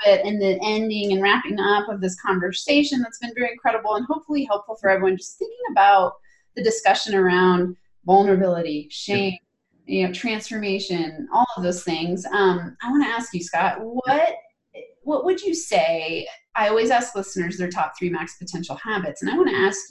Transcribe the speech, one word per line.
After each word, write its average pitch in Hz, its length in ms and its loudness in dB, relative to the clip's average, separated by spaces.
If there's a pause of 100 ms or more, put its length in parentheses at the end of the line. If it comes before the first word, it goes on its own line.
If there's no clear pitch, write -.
bit 196 220 6
in 208 140 -2
the 190 240 2
ending 214 500 0
and 190 80 2
wrapping 208 380 0
up 202 300 2
of 202 120 -6
this 185 200 -4
conversation 247 800 0
that's 226 180 -8
been 233 160 -10
very 240 160 -2
incredible 226 440 -2
and 247 100 -2
hopefully 294 400 -4
helpful 208 300 -4
for 202 140 0
everyone. 190 280 2
Just - 200 -16
thinking 453 200 -10 (140)
about 196 420 6 (420)
the 233 80 -6
discussion 208 520 2
around 180 600 4 (300)
vulnerability, 180 840 2
shame, 196 460 -4 (480)
you 190 220 0
know, 185 60 -6
transformation, 196 1200 -6
all 190 120 6 (120)
of 185 60 -4
those 180 200 -2
things. 175 420 -4
Um, 185 560 0
I 240 100 -8
wanna 285 160 2
ask - 260 -6
you, 175 100 -4
Scott, 170 360 -2
what, 254 560 0 (680)
what 285 220 -2
would 370 160 0
you 381 120 -2
say? 165 760 0 (280)
I 190 120 2
always 220 240 2
ask 247 240 0
listeners 175 420 -6
their 180 120 -4
top 165 280 -4
three 180 120 -2
max 170 280 -8
potential 175 380 -10
habits, 185 460 -6
and 185 100 -4
I 285 60 0
wanna 349 200 2
ask - 220 2 (120)